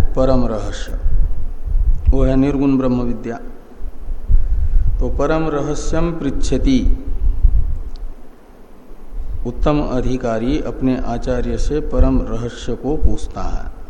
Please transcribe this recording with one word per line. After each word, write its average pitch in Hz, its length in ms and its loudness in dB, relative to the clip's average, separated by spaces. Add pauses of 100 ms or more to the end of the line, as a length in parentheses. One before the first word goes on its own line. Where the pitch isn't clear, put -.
(140)
परम 131 320 4
रहस्य, 104 540 -4 (1080)
वो 131 140 4
है 131 120 2
निर्गुण 139 420 2
ब्रह्म 127 240 0
विद्या। 117 380 -4 (1600)
तो 127 100 0
परम 156 380 0
रहस्यम 147 640 -2
पृच्छति, 131 960 0 (2500)
उत्तम 147 340 0
अधिकारी 123 800 -2
अपने 127 440 -4
आचार्य 120 520 -4
से 147 220 0
परम 131 420 2
रहस्य 117 540 -6
को 139 220 -4
पूछता - 440 -2
है। - 480 -6